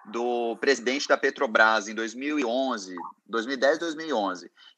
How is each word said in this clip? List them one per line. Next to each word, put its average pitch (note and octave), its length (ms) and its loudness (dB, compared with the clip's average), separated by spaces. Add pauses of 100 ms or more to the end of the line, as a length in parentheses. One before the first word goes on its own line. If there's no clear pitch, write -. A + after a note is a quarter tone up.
do A#2 500 -2
presidente C3 500 0
da C#3 120 4
Petrobras A2 720 4
em A2 60 -10
dois A2+ 200 -4
mil D3 240 -4
e C3+ 60 0
onze, A#2 500 -2 (320)
dois A2 200 -2
mil C3+ 100 -4
e A#2+ 40 -8
dez, D3 180 4
dois E3 160 -4
mil D#3+ 120 -10
e D#3 60 -4
onze. F#2+ 380 -2 (280)